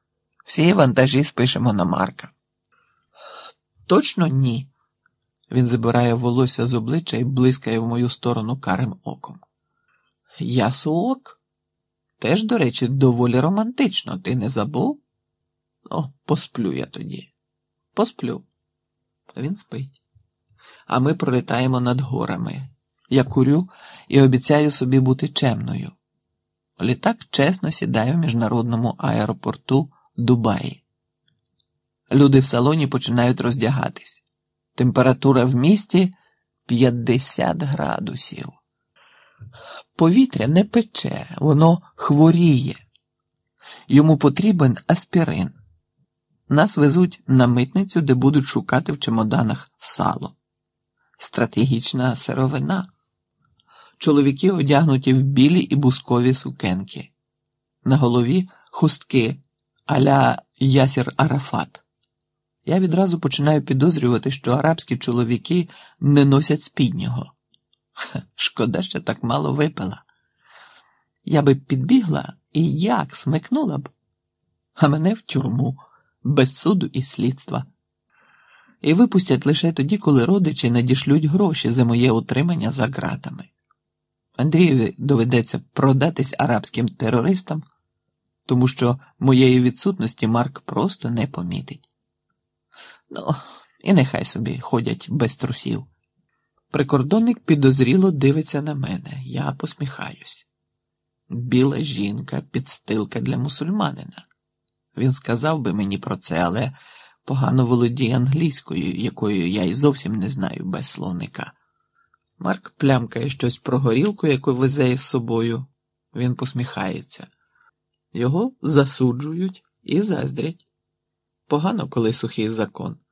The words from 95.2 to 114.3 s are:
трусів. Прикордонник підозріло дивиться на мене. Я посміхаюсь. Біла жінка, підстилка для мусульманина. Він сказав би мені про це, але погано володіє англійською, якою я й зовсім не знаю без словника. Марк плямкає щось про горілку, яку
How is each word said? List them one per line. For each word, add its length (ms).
трусів. 500
Прикордонник 680
підозріло 680
дивиться 520
на 120
мене. 500
Я 280
посміхаюсь. 920
Біла 520
жінка, 600
підстилка 800
для 180
мусульманина. 880
Він 160
сказав 480
би 120
мені 260
про 180
це, 240
але 360
погано 420
володіє 500
англійською, 760
якою 580
я 140
й 100
зовсім 400
не 140
знаю 360
без 220
словника. 640
Марк 380
плямкає 540
щось 280
про 220
горілку, 460
яку 280